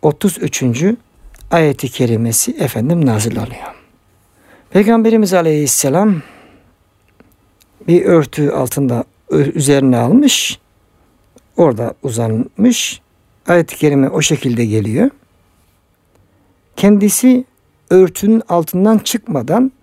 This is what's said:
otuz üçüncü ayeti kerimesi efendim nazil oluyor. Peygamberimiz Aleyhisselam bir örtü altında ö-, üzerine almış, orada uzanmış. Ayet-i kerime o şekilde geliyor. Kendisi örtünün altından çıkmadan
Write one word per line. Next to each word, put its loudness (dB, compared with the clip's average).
otuz -2
üçüncü -2
ayeti 0
kerimesi -2
efendim -2
nazil -2
oluyor. -12
Peygamberimiz 2
Aleyhisselam 0
bir 2
örtü 0
altında -4
ö-, 0
üzerine 2
almış, 0
orada 0
uzanmış. -2
Ayet-i 0
kerime 2
o -2
şekilde -2
geliyor. 0
Kendisi 2
örtünün 2
altından 0
çıkmadan -2